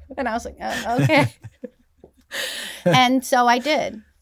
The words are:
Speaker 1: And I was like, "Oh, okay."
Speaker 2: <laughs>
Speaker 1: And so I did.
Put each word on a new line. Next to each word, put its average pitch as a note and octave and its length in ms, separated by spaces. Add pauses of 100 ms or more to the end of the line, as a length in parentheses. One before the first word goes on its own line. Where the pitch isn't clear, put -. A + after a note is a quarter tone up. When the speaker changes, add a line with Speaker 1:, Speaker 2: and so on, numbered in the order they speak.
(180)
Speaker 1:
And B3+ 100
I A3 60
was A#3 120
like, - 160
"Oh, A#3 420
okay." A#3+ 360
Speaker 2:
<laughs> - 40 (1400)
Speaker 1:
And B3+ 400
so B3 220
I A#3+ 120
did. B3+ 420 (200)